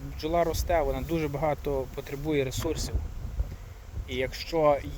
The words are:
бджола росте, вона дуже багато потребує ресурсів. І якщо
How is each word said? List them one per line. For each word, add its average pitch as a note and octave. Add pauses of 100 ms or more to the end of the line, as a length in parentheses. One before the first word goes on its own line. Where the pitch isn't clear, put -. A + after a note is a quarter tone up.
(160)
бджола E3+
росте, D#3+
вона C3+
дуже D#3
багато C#3+ (100)
потребує C#3+
ресурсів. - (1120)
І C3
якщо D3 (200)